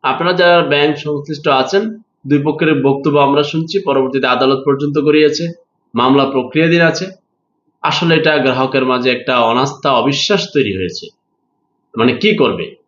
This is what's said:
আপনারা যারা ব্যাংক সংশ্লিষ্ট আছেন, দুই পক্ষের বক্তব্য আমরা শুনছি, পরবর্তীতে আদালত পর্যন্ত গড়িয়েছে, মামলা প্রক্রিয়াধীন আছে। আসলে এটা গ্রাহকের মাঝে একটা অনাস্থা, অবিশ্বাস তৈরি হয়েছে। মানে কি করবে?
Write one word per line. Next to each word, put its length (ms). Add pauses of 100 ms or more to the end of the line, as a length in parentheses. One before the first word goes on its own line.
আপনারা 300
যারা 300
ব্যাংক 360
সংশ্লিষ্ট 500
আছেন, 340 (440)
দুই 180
পক্ষের 380
বক্তব্য 360
আমরা 240
শুনছি, 360
পরবর্তীতে 480
আদালত 380
পর্যন্ত 340
গড়িয়েছে, 540 (420)
মামলা 300
প্রক্রিয়াধীন 560
আছে। 260 (760)
আসলে 340
এটা 220
গ্রাহকের 460
মাঝে 260
একটা 300
অনাস্থা, 520
অবিশ্বাস 600
তৈরি 220
হয়েছে। 300 (920)
মানে 140
কি 240
করবে? 380 (140)